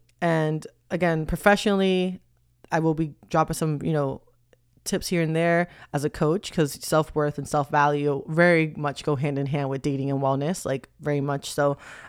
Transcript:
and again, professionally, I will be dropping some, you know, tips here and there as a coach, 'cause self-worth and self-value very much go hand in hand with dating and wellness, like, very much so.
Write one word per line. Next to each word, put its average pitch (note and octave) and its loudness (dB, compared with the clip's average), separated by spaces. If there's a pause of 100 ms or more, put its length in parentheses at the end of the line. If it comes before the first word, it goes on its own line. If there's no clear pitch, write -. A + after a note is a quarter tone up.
(200)
and D#3 0 (240)
again, D#3+ 0
professionally, F#3+ 2 (500)
I E3+ 0
will D#3+ 2
be D3+ -4 (140)
dropping D#3+ 0
some, D3+ -2
you E3 -2
know, C#3+ -2 (640)
tips - -4
here E3+ 0
and D#3+ 0
there E3+ 2 (240)
as C#3+ -2
a D3 0
coach, E3 0
'cause D3+ 0
self-worth D3+ 0
and C#3 -8
self-value D3 2
very D#3+ 4
much C#3+ -6
go D3+ 2
hand C#3 -2
in C#3 -2
hand C#3 -2
with C3+ -4
dating C#3 -2
and C#3 0
wellness, C#3 0
like, C3+ -4 (120)
very D3 0
much C#3+ -4
so. C#3+ 0 (320)